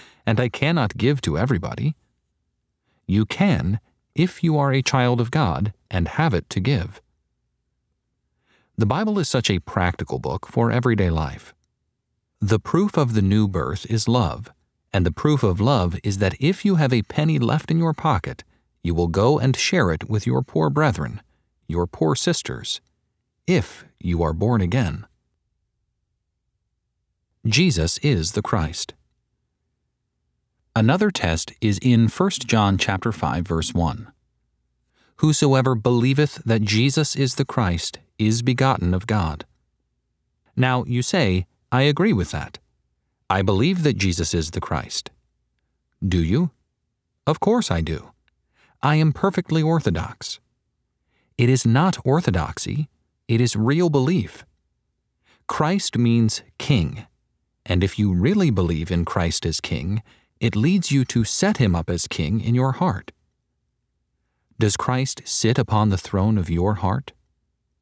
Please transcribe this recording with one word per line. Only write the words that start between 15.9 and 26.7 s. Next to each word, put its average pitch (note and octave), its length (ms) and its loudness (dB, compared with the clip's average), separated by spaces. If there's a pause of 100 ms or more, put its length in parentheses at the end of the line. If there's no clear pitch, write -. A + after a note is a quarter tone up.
is G2 140 -4
that G2 220 0
if E3+ 260 0
you G3 100 4
have C#3 180 2
a A2+ 100 2
penny D#3 340 -2
left B2 320 -2
in D#3+ 80 0
your E3 160 0
pocket, - 500 -4 (400)
you E2+ 120 -2
will E2+ 120 2
go G#2 320 2
and C3 160 0
share B2+ 360 0
it - 180 -6
with G#2+ 160 -2
your B2+ 160 0
poor D#3 280 0
brethren, B2 520 -2 (460)
your F2 180 -2
poor D#3 300 -2
sisters, - 680 -4 (640)
if - 400 -2 (140)
you E2+ 240 -2
are D#2+ 100 0
born G#2 280 0
again. F#2 440 -2 (2500)